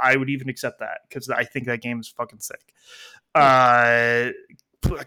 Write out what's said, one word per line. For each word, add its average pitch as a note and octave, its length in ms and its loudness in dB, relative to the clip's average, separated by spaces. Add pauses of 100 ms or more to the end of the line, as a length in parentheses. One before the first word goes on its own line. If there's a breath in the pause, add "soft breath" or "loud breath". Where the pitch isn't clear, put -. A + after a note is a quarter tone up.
I C3 160 2
would C3+ 140 -2
even C3 180 -6
accept B2 300 -8
that, - 220 -12 (100)
'cause B2+ 180 -12
I A#2+ 160 -2
think B2 220 -10
that A#2+ 160 -6
game A#2+ 180 -8
is - 80 -16
fucking A2 320 -14
sick. - 320 -18 (600 soft breath)
Uh, A#2+ 960 4 (500)
p-, C#3+ 260 -4